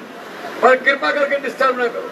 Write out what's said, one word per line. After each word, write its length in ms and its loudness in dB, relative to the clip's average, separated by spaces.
ਪਰ 160 8
ਕਿਰਪਾ 340 0
ਕਰਕੇ 280 0
ਡਿਸਟਰਬ 400 0
ਨਾ 80 0
ਕਰੋ। 260 -6